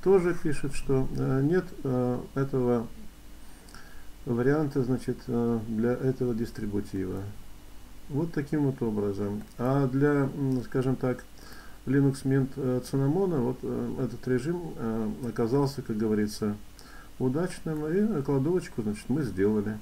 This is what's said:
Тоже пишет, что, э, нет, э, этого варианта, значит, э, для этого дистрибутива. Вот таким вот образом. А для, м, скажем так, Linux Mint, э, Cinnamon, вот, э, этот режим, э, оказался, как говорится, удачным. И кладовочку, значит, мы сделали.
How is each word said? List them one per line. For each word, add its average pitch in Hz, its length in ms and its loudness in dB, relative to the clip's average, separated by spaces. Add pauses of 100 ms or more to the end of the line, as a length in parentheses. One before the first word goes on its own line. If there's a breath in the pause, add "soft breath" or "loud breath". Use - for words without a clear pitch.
Тоже 180 380 6
пишет, 139 320 2
что, 131 340 4 (100)
э, 135 260 2
нет, 180 220 4 (180)
э, 123 360 2 (160)
этого 123 520 2 (1400 loud breath)
варианта, 139 580 2
значит, 123 340 0 (100)
э, 120 400 2
для 113 240 2
этого 127 420 0
дистрибутива. 101 880 -4 (880)
Вот 156 240 -2
таким 147 320 0
вот 135 160 0
образом. 104 600 0 (140)
А 135 300 4
для, 139 240 4
м, 135 520 0
скажем 131 320 0
так, 123 280 -2 (600 loud breath)
Linux 139 380 4
Mint, 135 340 4
э, 127 260 0
Cinnamon, 151 580 2
вот, 123 220 -2
э, 120 420 -4
этот 117 220 -6
режим, 156 500 0
э, 110 320 0 (200)
оказался, 131 520 0
как 117 160 -4
говорится, 107 580 0 (640 loud breath)
удачным. 151 680 -2
И 190 340 2
кладовочку, 143 600 0
значит, 104 280 -2
мы 143 140 2
сделали. 104 580 2